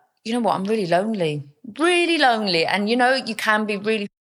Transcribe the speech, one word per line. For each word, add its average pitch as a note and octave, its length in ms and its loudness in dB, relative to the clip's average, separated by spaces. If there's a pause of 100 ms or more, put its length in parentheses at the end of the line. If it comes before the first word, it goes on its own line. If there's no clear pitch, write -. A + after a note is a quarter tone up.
(240)
you A3 100 -6
know A#3+ 60 0
what, A3 160 0
I'm F#3 100 -2
really G#3+ 200 0
lonely, E3+ 580 0 (340)
really E4+ 400 2
lonely. A3 480 2
And, G3 240 0
you A3+ 60 0
know, B3 200 4
you A3+ 200 -4
can G#3+ 300 0
be G#3 120 -4
really G#3 320 -4 (220)